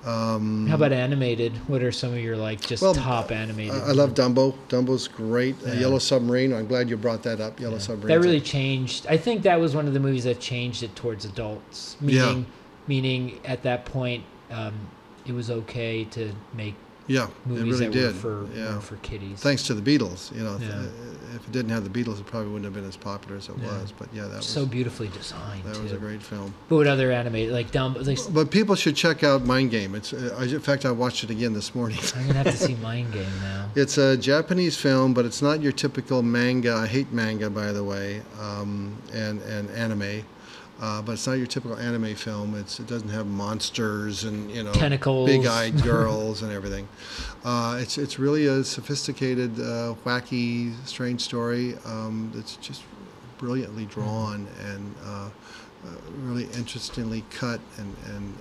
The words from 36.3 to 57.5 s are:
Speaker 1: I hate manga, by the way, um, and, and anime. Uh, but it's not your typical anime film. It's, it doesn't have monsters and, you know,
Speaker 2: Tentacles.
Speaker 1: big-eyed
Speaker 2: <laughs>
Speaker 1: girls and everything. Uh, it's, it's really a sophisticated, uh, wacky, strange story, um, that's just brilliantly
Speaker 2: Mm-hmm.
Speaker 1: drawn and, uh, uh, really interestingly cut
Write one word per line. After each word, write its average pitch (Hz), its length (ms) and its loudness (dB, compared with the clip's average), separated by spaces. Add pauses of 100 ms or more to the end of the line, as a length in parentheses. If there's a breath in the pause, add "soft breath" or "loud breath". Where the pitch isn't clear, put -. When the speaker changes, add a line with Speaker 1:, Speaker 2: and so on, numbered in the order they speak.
Speaker 1:
I 113 120 2
hate 127 260 0
manga, 110 380 0
by 104 220 -2
the 101 120 -2
way, 98 380 -4 (180)
um, 101 560 -6 (180)
and, 107 280 -4
and 104 280 -6
anime. 107 540 -2 (560 loud breath)
Uh, 107 220 -4
but 113 80 -6
it's 110 160 -4
not 131 60 0
your 127 160 0
typical 120 280 -6
anime 113 380 -2
film. 104 400 -6
It's, 101 240 -8
it 117 80 -10
doesn't 117 220 -6
have 107 180 -4
monsters 104 960 -2
and, 107 260 -6
you 113 140 -8
know, 104 100 -6
Speaker 2:
Tentacles. 135 560 4
Speaker 1:
big-eyed 123 540 4
Speaker 2:
<laughs> 120 100 6
Speaker 1:
girls 110 500 2
and 107 100 -4
everything. 98 340 -6 (580 loud breath)
Uh, 120 380 0
it's, - 160 -4
it's 139 220 -4
really 147 260 4
a 135 160 4
sophisticated, 127 960 -2
uh, 117 380 -4 (100)
wacky, 120 680 0 (140)
strange 123 340 -4
story, 120 540 -2 (100)
um, 110 480 -6
that's 110 260 -10
just - 240 -12 (560)
brilliantly 113 480 -4
Speaker 2:
Mm-hmm. 104 140 -8
Speaker 1:
drawn 104 460 -2 (200)
and, 101 280 -8 (100)
uh, 101 40 -10
uh, 101 220 -10 (920 loud breath)
really 123 220 -4 (120)
interestingly 113 760 -6
cut 120 280 -4 (200)